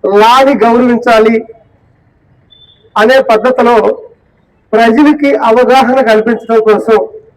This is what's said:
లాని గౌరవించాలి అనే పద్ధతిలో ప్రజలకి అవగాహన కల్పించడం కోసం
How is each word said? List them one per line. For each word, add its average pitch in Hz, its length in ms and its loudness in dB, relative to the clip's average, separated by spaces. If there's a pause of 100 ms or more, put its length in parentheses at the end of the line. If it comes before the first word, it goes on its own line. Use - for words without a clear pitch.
లాని 240 500 2 (100)
గౌరవించాలి 233 720 0 (1700)
అనే 254 180 2 (120)
పద్ధతిలో 240 460 0 (960)
ప్రజలకి 285 560 2 (200)
అవగాహన 247 500 0 (100)
కల్పించడం 220 580 -2
కోసం 214 320 0 (380)